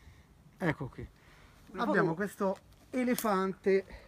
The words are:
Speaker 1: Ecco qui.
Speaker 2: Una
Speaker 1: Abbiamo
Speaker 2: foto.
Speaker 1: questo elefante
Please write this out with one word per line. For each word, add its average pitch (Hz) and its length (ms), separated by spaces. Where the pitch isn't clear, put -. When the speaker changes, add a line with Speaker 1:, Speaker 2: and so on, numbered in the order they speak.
Speaker 1:
Ecco 147 300
qui. 117 200
Speaker 2:
Una 190 120
Speaker 1:
Abbiamo 185 260
Speaker 2:
foto. 165 60
Speaker 1:
questo 196 420
elefante 196 920